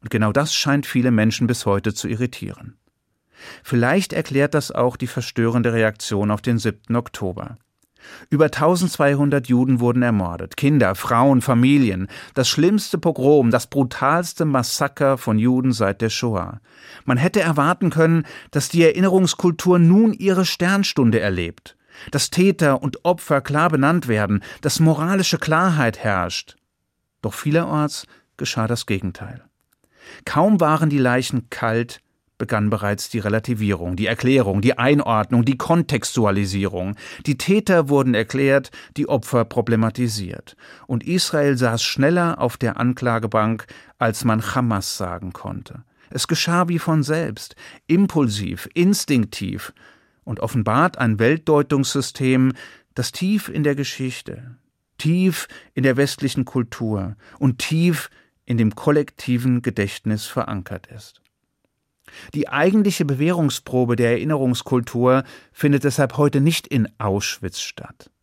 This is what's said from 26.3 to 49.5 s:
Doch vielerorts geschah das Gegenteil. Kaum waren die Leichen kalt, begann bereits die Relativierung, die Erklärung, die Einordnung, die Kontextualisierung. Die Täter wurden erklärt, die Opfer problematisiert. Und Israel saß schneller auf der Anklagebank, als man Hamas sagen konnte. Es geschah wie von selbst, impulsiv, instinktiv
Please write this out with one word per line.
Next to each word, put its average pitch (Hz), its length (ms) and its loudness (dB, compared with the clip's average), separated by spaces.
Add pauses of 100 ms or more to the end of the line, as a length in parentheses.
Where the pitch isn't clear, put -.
Doch 107 140 -6
vielerorts 151 720 -2 (320)
geschah - 280 -4
das 117 200 -4
Gegenteil. 98 580 -6 (800)
Kaum 190 360 2
waren 156 300 2
die 143 80 0
Leichen 127 520 0
kalt, 117 500 -4 (380)
begann 107 300 -2
bereits 104 400 -2
die 113 100 -6
Relativierung, 101 800 -2
die 101 80 -2
Erklärung, 117 560 2
die 117 160 2
Einordnung, 120 720 2
die 135 100 0
Kontextualisierung. 101 1400 -2 (300)
Die 143 140 -2
Täter 185 500 2
wurden 135 240 4
erklärt, 135 600 0 (260)
die 147 100 -2
Opfer 120 380 0
problematisiert. 110 1080 -2 (320)
Und 120 160 -4
Israel 147 540 0
saß 117 260 0
schneller 170 560 0
auf - 200 -4
der 117 180 -2
Anklagebank, 113 880 0 (320)
als 113 300 -2
man 110 280 0
Hamas 117 440 -2
sagen 90 340 -8
konnte. - 520 -14 (260)
Es - 180 -6
geschah 170 400 0
wie 170 100 0
von 156 240 0
selbst, 147 540 -6 (300)
impulsiv, 120 880 0
instinktiv 120 960 -2 (500)